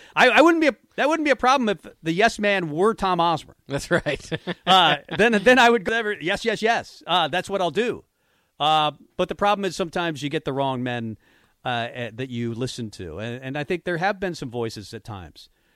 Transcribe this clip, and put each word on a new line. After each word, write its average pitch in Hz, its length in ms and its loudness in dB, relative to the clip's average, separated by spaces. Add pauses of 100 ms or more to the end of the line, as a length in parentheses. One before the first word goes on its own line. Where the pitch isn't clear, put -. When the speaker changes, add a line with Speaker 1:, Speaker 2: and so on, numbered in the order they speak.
Speaker 1:
<laughs> - 100 -20
I, 247 140 6
I 226 120 6
wouldn't 330 200 6
be 311 60 4
a, 247 80 2 (220)
that 240 120 0
wouldn't 311 160 0
be 294 60 2
a 254 40 4
problem 254 340 2
if 190 100 -4 (240)
the 160 80 -2
yes 208 280 2
man 202 300 0
were 185 240 2
Tom 185 260 0
Osborne. 170 360 0 (120)
Speaker 2:
That's 139 240 -6
right. 160 380 -2 (180)
<laughs> - 200 -10
Speaker 1:
Uh, 170 300 6 (200)
then, 220 140 4 (120)
then 247 160 6
I 240 100 8
would 233 160 2
go, 220 360 -2
"Yes, 180 220 -4
yes, 214 180 -2
yes. 214 440 -2
Uh, 165 220 2
that's 175 220 -4
what 196 120 -2
I'll 170 100 0
do." 208 320 -2 (560)
Uh, 151 320 2 (240)
but 180 140 -2
the 175 60 -6
problem 202 300 2
is 175 100 -4
sometimes 170 480 -4
you 143 60 -4
get 151 160 -4
the 139 80 -4
wrong 131 300 -2
men, 120 340 -6 (460)
uh, 120 300 -4
eh, 120 200 -8
that 131 160 -8
you 117 240 -4
listen 120 380 -6
to. 85 280 -12
And, 120 240 -10
and 131 140 -8
I 147 60 -6
think 175 220 -6
there 175 120 -2
have 190 220 -2
been 185 160 -6
some 139 140 -10
voices 113 440 -8
at 113 100 -14
times - 460 -16 (260)